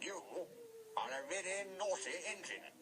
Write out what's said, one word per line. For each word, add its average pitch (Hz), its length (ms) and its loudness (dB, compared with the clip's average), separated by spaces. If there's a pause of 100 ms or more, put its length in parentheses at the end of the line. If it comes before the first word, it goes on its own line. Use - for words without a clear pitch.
You 185 200 0 (760)
are - 120 4
a 539 200 0
really 190 480 2
naughty 190 340 4 (180)
engine. 101 520 -4